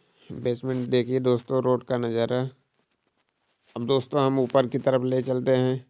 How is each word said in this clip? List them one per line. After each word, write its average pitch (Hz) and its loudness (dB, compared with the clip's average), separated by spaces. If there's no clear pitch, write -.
बेसमेंट 123 -4
देखिए 127 0
दोस्तों, 127 0
रोड 127 0
का 123 -4
नज़ारा। 117 -2
अब 117 -6
दोस्तों, 135 0
हम 135 2
ऊपर 127 2
की 127 -4
तरफ 127 0
ले 127 0
चलते 127 0
हैं। 127 0